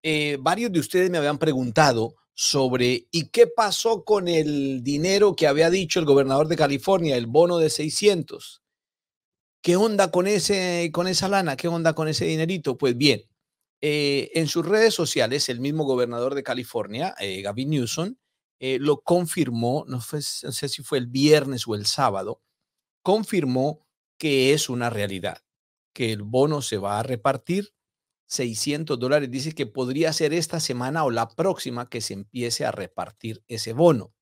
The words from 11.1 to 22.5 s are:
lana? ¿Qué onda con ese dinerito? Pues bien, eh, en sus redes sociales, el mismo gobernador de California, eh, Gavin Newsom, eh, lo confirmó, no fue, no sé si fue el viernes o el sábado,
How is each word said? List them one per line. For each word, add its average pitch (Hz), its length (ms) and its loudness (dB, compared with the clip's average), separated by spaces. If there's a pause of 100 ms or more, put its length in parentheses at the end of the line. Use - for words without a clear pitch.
lana? 185 280 0
¿Qué 170 120 -4
onda 165 260 0
con 156 140 -2
ese 160 180 -2
dinerito? 160 520 -2
Pues 123 180 2
bien, 127 280 2 (560)
eh, 147 540 0
en 165 120 0
sus 156 180 -2
redes 214 300 4
sociales, 135 540 0
el 123 120 -6
mismo 147 240 -2
gobernador 123 500 -2
de 139 80 -6
California, 120 760 -6
eh, 98 240 -6
Gavin 113 280 -6
Newsom, 156 440 -4 (460)
eh, 131 200 -2
lo 143 220 0
confirmó, 143 840 0
no 127 140 -8
fue, 147 200 -8 (220)
no 139 100 -10
sé 143 160 -6
si - 140 -8
fue 135 160 -2
el 123 80 -2
viernes 135 600 4
o 113 80 -2
el 104 120 -4
sábado, 101 560 -2 (600)